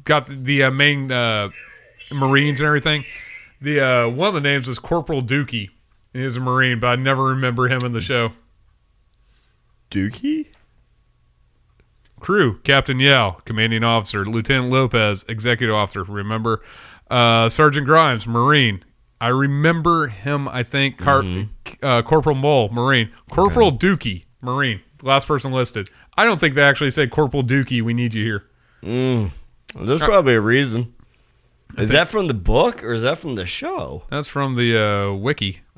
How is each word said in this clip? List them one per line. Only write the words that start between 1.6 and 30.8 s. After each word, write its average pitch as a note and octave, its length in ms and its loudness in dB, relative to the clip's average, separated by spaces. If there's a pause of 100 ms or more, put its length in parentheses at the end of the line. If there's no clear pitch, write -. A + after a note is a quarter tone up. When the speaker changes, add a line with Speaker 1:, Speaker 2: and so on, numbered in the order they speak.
Speaker 1:
Marines C#3 500 2
and D3+ 60 0
everything. D3 380 0 (560)
The, C#3+ 200 0
uh, B2 280 2
one D3 200 -2
of G3+ 60 -2
the D#3 60 -2
names C#3+ 260 0
was B2+ 120 -8
Corporal D#3+ 440 -4
Dookie. A#2+ 460 -4 (460)
He B2+ 80 -8
was B2+ 160 -6
a - 20 -6
Marine, B2+ 400 0
but B2 60 -2
I B2 100 2
never C3+ 280 0
remember B2+ 440 0
him B2+ 160 0
in B2 80 -4
the A2+ 80 -4
show. A#2 320 -2 (1600)
Speaker 2:
Dookie? B3+ 560 -4 (1700)
Speaker 1:
Crew, E3+ 440 2
Captain C3+ 360 2
Yao, B2+ 440 4
commanding A2+ 400 0
officer, A2 400 0
Lieutenant B2 480 -2
Lopez, A2+ 560 2
executive A2+ 460 -2
officer, G#2 300 -2
remember? G#2+ 580 -4 (480)
Uh, A#2 380 4
Sergeant D3 380 2
Grimes, C3+ 400 4
Marine. A#2 560 2 (380)
I A#2 80 -2
remember D3 800 0
him, C#3 400 -6
I B2 140 -6
think. C#3 360 -2
Car- C3+ 240 2
Speaker 2:
Mm-hmm. G2 600 -8
Speaker 1:
uh, B2 180 2
Corporal D3+ 320 2
Mole, C3+ 360 2
Marine. A#2+ 400 0 (200)
Corporal G3+ 380 4
Speaker 2:
Okay. C#3+ 200 0
Speaker 1:
Dookie, A#2 360 -2 (160)
Marine. B2 400 -4 (220)
Last C3+ 260 2
person C#3 240 -2
listed. A#2+ 380 -4 (260)
I G#3 80 2
don't G#3 160 2
think D3+ 140 2
they C#3+ 80 2
actually C#3 300 2
said, C3 180 0
"Corporal C#3+ 340 0
Dookie, B2 380 0
we A#2 100 -2
need A#2 220 -2
you G#2+ 100 -2
here." G#2+ 200 -4 (380)
Speaker 2:
Mm. A#2+ 480 -2 (480)
There's A#2+ 220 -2
Speaker 1:
Uh, D3+ 60 0
Speaker 2:
probably D3 280 4
a A2+ 60 4
reason. A#2+ 540 0 (840)